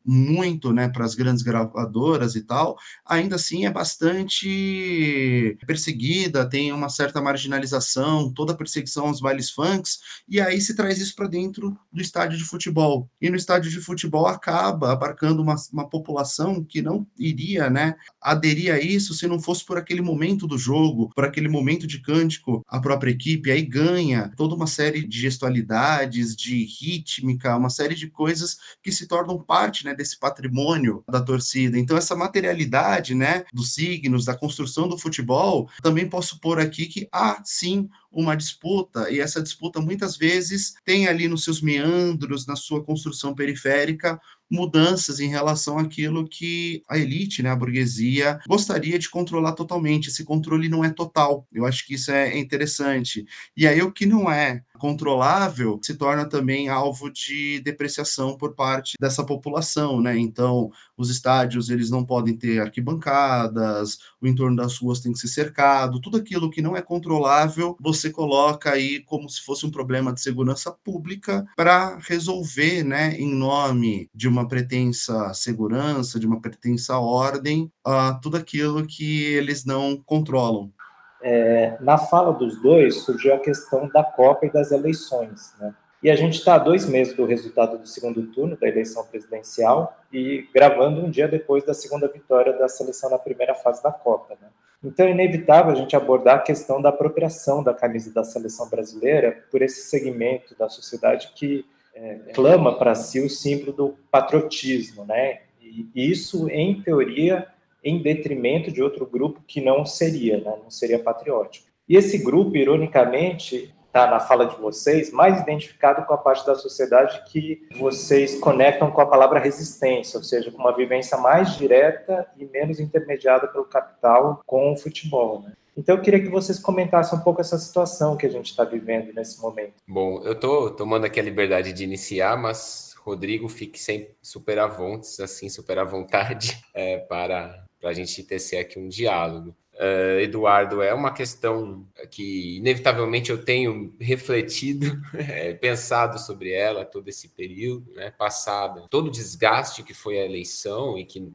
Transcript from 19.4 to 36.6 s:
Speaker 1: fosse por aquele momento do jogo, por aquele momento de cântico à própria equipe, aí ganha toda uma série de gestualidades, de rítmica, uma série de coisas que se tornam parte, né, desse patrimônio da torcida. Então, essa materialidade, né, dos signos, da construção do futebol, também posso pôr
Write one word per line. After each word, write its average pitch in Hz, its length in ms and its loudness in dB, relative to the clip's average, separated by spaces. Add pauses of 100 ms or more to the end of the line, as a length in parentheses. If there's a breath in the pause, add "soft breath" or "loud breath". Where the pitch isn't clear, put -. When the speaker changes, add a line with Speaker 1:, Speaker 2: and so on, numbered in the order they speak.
Speaker 1:
fosse 170 240 -4
por 180 140 -6
aquele 175 240 -4
momento 170 440 -2
do 143 120 -2
jogo, 131 560 2
por 139 100 0
aquele 151 240 -2
momento 156 380 0
de 147 140 -8
cântico 151 680 0
à 127 120 -4
própria 135 300 0
equipe, 156 400 0
aí 151 120 2
ganha 143 760 0
toda 156 180 0
uma 165 120 -2
série 151 400 -2
de 117 140 -8
gestualidades, 123 1120 0
de 120 300 -2
rítmica, 131 920 -4
uma 127 140 0
série 151 240 -2
de 156 140 -12
coisas 160 500 -2 (240 loud breath)
que 190 100 -6
se 175 140 -6
tornam 170 360 -2
parte, 190 420 0
né, 139 100 -6
desse 139 240 -8
patrimônio 131 920 -2
da 127 120 0
torcida. 123 580 0
Então, 127 180 0
essa 170 180 0
materialidade, 175 1000 0
né, 156 380 2
dos 123 220 -4
signos, 139 500 -2
da 123 120 -4
construção 151 520 -4
do 165 100 -6
futebol, 147 680 0 (140 loud breath)
também 165 260 2
posso 208 320 -6
pôr 160 200 0